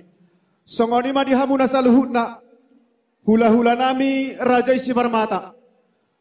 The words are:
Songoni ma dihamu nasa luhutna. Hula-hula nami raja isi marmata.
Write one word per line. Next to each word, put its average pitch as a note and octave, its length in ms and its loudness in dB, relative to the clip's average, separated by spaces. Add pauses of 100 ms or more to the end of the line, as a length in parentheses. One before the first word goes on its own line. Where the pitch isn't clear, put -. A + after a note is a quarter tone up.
(680)
Songoni A#3+ 400 -2
ma C#4 160 0
dihamu C4+ 320 0
nasa C4 240 0
luhutna. A#3+ 580 0 (840)
Hula-hula A#3 480 4
nami C4 640 -2
raja B3 340 0
isi C4 240 -2
marmata. A3+ 640 -4 (640)